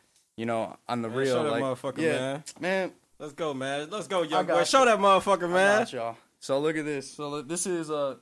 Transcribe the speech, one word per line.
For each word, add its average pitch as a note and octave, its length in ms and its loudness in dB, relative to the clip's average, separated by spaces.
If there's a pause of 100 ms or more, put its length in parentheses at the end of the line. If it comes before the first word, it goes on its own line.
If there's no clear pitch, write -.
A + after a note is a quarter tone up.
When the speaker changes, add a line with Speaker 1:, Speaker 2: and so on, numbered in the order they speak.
(360)
Speaker 1:
you A2+ 120 -6
know, A2+ 280 -4 (140)
on A#2+ 120 -2
the A#2 80 -4
Speaker 2:
Man, A#2 80 -6
Speaker 1:
real, C3 180 0
Speaker 2:
show B2 100 0
that D3 60 0
Speaker 1:
like, A2+ 120 0
Speaker 2:
motherfucker, C3 360 -6
Speaker 1:
yeah, D3+ 200 0
Speaker 2:
man. C#3 240 -6 (160)
Speaker 1:
man. F#3 320 -2 (280)
Speaker 2:
Let's C#3+ 140 -12
go, D#3 200 -6
man. C#3 360 -6
Let's G3 180 -8
go, F3+ 160 0
Speaker 1:
I - 20 0
Speaker 2:
Young E3 220 0
Boy. E3+ 80 0
Speaker 1:
got E3+ 120 4
Speaker 2:
Show C4+ 120 6
Speaker 1:
you. C4 80 8
Speaker 2:
that G#3+ 120 6
motherfucker, F#3+ 460 4
Speaker 1:
I - 80 -2
Speaker 2:
man. G3 260 6
Speaker 1:
got A#3 140 -2
y'all. A#2 240 -6 (240)
So C#3 180 0
look D#3 160 0
at D#3 80 -2
this. C#3+ 260 -6
So D3 200 -10
look, C#3+ 180 -8
this F3 180 -4
is, E3+ 240 -4
uh, C#3+ 320 -2